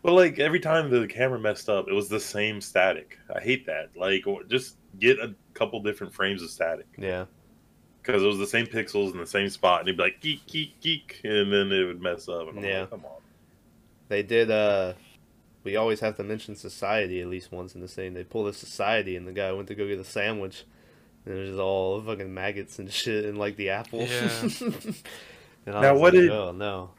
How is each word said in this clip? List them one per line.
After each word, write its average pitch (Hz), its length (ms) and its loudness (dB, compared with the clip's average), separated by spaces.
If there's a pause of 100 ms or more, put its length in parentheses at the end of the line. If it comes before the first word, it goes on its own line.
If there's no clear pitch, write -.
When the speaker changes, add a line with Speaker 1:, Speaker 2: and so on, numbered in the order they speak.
Speaker 1:
But, 175 120 4
like, 170 260 8
every 156 200 2
time 160 300 2
the 120 180 4
camera 127 320 0
messed 107 300 -2
up, 98 180 0
it 98 60 -2
was 101 160 0
the 104 100 -2
same 104 420 -2
static. - 560 2 (160)
I - 80 -4
hate 131 260 -2
that. 78 280 -6
Like, 92 300 0
w-, 98 220 -4
just 123 300 -4 (220)
get 117 200 6
a 113 140 -8 (200)
couple 110 300 -2
different 101 300 -4
frames 98 280 -2
of 82 80 -10
static. 82 360 -4 (120)
Speaker 2:
Yeah. 92 280 -4 (800)
Speaker 1:
'Cause 101 180 2
it 98 60 4
was 104 100 2
the 98 100 -2
same 117 200 2
pixels 104 460 -2
in 90 60 -10
the 85 60 -8
same 98 240 0
spot, 90 320 4
and 87 80 -2
it'd 92 80 -2
be - 60 2
like, 95 180 0
"Geek, 151 260 -6
geek, 156 320 -8
geek," - 440 -6
and 104 280 2
then 101 200 4
it 95 140 4
would 87 160 -6
mess 87 280 -4
up, 85 200 -6
and 85 100 -12
I'm 101 40 -8
Speaker 2:
Yeah. 98 180 -2
Speaker 1:
like, 95 100 -8
"Come 87 140 -14
on." 71 160 -18 (840)
Speaker 2:
They 104 140 0
did, 113 300 4
uh, 101 420 4 (680)
we 98 120 -2
always 110 260 2
have 110 160 -2
to 101 60 -6
mention 107 320 -8
Society 98 640 -2
at 87 80 -6
least 90 240 -10
once 92 220 -12
in 90 80 -16
the 90 60 -10
scene. 92 260 -10
They 90 100 -10
pulled 107 240 -4
a 101 60 -4
Society, 101 640 -2
and 87 120 -10
the 92 60 -12
guy 95 200 -2
went 98 160 -8
to 104 60 -10
go 104 120 -4
get 101 120 -4
a 92 40 -10
sandwich, 104 640 -6 (600)
and 98 100 -10
it 95 40 -6
was 98 100 -8
just 95 100 -6
all 95 400 0
fucking 104 320 -8
maggots 98 460 -8
and 95 140 -12
shit, 107 340 -2
and, 104 140 -6
like, 104 160 -4
the 101 160 -4
apple. 117 320 -4
Speaker 3:
Yeah. 123 500 -2
Speaker 2:
<laughs> - 60 -12 (1080)
And 101 80 -6
I 104 60 0
Speaker 1:
Now, 139 120 8
Speaker 2:
was 143 100 6
Speaker 1:
what 180 100 10
Speaker 2:
like, 180 80 12
Speaker 1:
did, 175 100 8
Speaker 2:
"Oh, 101 200 -2
no." 92 480 -6